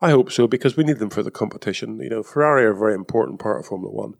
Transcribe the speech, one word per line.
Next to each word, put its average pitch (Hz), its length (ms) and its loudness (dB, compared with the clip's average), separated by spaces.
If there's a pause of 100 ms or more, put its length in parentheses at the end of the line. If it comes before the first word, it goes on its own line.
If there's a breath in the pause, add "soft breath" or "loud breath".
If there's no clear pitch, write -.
I 175 100 4
hope 131 200 4
so, 120 160 4
because 123 300 0
we 156 80 4
need 151 140 0
them 104 100 -4
for 107 140 -4
the 110 80 -6
competition. 110 680 -6
You 131 100 -8
know, 113 140 -4
Ferrari 147 400 4
are 110 80 4
a 98 60 -2
very 107 160 2
important 98 460 -2
part 107 200 -2
of - 60 -12
Formula 95 280 -8
One. 107 260 -8